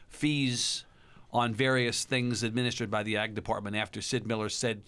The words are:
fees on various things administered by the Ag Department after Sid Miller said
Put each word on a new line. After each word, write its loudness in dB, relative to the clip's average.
fees 0
on 2
various 2
things 0
administered 0
by 0
the 0
Ag -2
Department -4
after -4
Sid -2
Miller 0
said -2